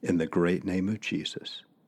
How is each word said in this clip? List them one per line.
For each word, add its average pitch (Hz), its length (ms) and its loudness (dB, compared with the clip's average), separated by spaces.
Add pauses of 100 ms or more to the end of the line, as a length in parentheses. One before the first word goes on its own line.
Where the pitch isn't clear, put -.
in 90 180 0
the 80 100 2
great 87 360 2
name 92 240 0
of 110 120 -2
Jesus. - 600 -6 (260)